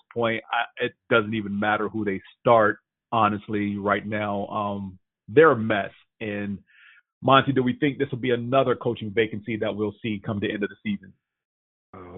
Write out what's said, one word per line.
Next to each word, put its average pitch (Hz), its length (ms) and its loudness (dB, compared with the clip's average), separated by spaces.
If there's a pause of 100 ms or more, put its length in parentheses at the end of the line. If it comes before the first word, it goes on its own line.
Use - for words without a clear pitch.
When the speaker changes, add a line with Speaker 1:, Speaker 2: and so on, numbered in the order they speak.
(140)
Speaker 1:
point. 113 360 -2
I, 120 360 -4
it 117 80 -6 (160)
doesn't 113 240 2
even 101 260 -4
matter 107 300 0
who 107 160 -4
they 95 160 -2 (180)
start, 107 380 4 (340)
honestly, 104 640 0
right 101 320 -2
now. 104 400 -4
Um, 101 500 -6 (300)
they're 147 240 6
a 123 60 2
mess. 110 340 -2 (280)
And, 101 400 -6 (640)
Monty, 135 300 4
do 127 120 2
we 123 160 0
think 143 180 0
this 135 140 -2
will 120 80 -6
be 123 120 -2
another 120 440 2
coaching 110 380 -6
vacancy 110 440 0
that 107 180 -4
we'll 104 260 -4
see 104 220 -6
come 101 160 -6
the 95 120 -2
end 104 120 -6
of 98 60 -2
the - 140 -20
season? 98 300 -6 (800)
Speaker 2:
Uh, 90 240 -16